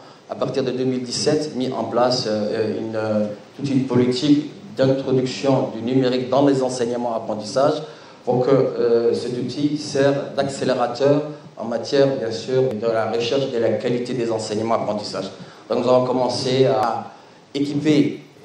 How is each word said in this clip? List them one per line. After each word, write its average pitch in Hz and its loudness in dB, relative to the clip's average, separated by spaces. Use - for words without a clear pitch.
à 113 -10
partir 131 -2
de 120 -2
deux 127 -2
mille 127 -2
dix-sept, - -2
mis 127 -2
en 113 -4
place, 120 0
euh, 107 -2
une, 110 -4
euh, 107 0
toute 139 -4
une 127 2
politique 123 2
d'introduction 131 2
du 110 -8
numérique 127 0
dans 143 4
les 135 4
enseignements 120 -2
apprentissages 113 0
pour 123 2
que, 139 4
euh, 117 2
cet 120 -2
outil 147 -2
serve 139 0
d'accélérateur 135 0
en 107 -8
matière, 120 2
bien 110 -4
sûr, 131 0
de 107 -2
la 110 0
recherche 117 0
et - -2
de 117 0
la 113 2
qualité 123 -2
des 113 -2
enseignements 110 -2
apprentissages. 98 -6
Donc 123 0
nous 123 2
avons 127 4
commencé 127 0
à 110 0
équiper, 143 2